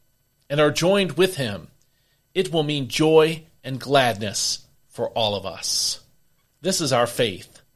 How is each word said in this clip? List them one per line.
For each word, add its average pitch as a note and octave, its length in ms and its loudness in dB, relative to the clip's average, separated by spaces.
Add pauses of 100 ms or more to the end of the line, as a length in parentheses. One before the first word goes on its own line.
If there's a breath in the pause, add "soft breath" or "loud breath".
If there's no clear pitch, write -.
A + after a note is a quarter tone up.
(480)
and D3 120 0
are D3+ 100 4
joined F#3 420 2
with F#3 240 0
him, G#2 320 -6 (640)
it F#3 180 -4
will D#3+ 120 0
mean D3 260 -4
joy D#3+ 540 4 (200)
and C3 160 -8
gladness A#2 840 0 (280)
for A#2 220 -6
all G#2+ 240 -2
of F#2 100 -6
us. - 560 -6 (600)
This F#3 180 -2
is D3 100 -2
our A#2+ 160 4
faith, G#2+ 540 -4 (160)